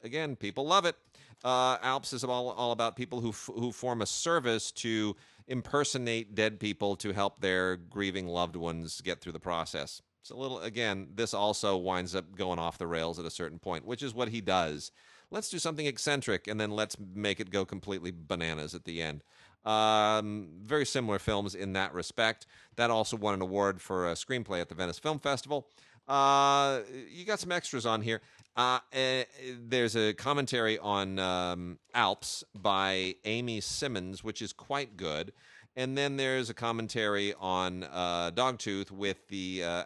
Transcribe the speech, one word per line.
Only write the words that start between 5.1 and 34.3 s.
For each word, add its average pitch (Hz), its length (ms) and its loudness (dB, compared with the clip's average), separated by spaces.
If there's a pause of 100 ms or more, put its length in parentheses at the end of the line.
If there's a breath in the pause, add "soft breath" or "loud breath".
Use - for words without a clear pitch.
impersonate 120 880 0
dead 107 240 2
people 101 380 0
to 101 160 -2
help 101 280 0
their 92 360 2
grieving 92 500 -4
loved 87 280 0
ones 82 460 -4
get 87 200 -4
through 87 100 -10
the 78 80 -10
process. 82 600 -4 (200)
It's - 80 -20
a - 60 -14
little, 127 240 -6
again, 101 560 -2
this 113 180 0
also 104 440 2
winds 90 380 -2
up 92 200 -6
going 90 240 -2
off 82 180 -2
the 87 100 -6
rails 82 300 -2
at 85 80 -8
a 80 60 -6
certain 82 280 -8
point, 85 260 -6
which 120 180 -6
is 123 100 -6
what 120 160 -2
he 113 120 -4
does. 85 500 0 (400 soft breath)
Let's 214 180 -6
do 185 100 -6
something 156 260 -2
eccentric, 131 640 0
and 107 120 -4
then 107 120 0
let's 107 260 -2 (160)
make 101 260 -2
it 98 100 -6
go 95 160 2
completely 92 500 -6
bananas 80 600 -4
at 82 100 -12
the 82 160 -6
end. 76 220 -4 (420 soft breath)
Um, 107 840 4 (140)
very 139 220 2
similar 110 340 0
films 101 340 0
in 95 200 -4
that 95 200 0
respect. 110 520 0 (320 soft breath)
That 120 120 4
also 110 280 2
won 104 160 2
an 92 80 0
award 95 400 2
for 90 280 0
a 82 40 0
screenplay 101 480 -2
at 82 80 -4
the 82 60 -12
Venice 87 240 -2
Film 151 200 -2
Festival. 139 480 -2 (400 soft breath)
Uh, 139 760 6 (280)
you 175 160 -14
got 208 140 0
some 180 120 -4
extras 143 340 -2
on 110 160 4
here. 113 200 -2 (340 soft breath)
Uh, 123 240 4 (140)
eh, 131 320 2 (420)
there's 117 280 4
a 107 180 4
commentary 127 640 2
on, 95 400 0
um, 90 580 0 (160)
Alps 107 500 2 (120)
by 95 600 2 (100)
Amy 113 360 -2
Simmons, 98 640 -6
which 110 180 -8